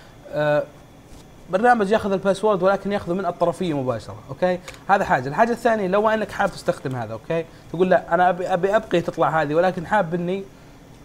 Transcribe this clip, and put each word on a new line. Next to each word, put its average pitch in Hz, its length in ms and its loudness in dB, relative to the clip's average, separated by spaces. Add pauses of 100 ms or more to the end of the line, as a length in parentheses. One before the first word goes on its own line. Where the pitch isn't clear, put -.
(280)
آه، 147 360 0 (840)
برنامج 214 400 6
ياخذ 208 220 2
الباسورد 190 500 0
ولكن 190 300 2
ياخذه 190 200 -4
من 190 140 -2
الطرفية 170 560 -2
مباشرة، 113 340 -6 (120)
أوكي؟ 180 300 -2 (300)
هذا 196 160 4
حاجة. 139 240 0
الحاجة 208 220 2
الثانية، 220 360 0
لو 208 220 2
أنك 214 220 -2
حاب 202 200 -2
تستخدم - 460 -6
هذا، 110 160 -8
أوكي؟ 160 320 -4 (280)
تقول: 185 180 0
"لا، 170 240 2
أنا 180 140 4
أبي، 185 180 -2
أبي 190 300 0
أبقي 202 240 0
تطلع 160 420 -2
هذه، 147 120 -2
ولكن 175 320 0
حاب 180 280 0
إني، 180 300 -4 (600)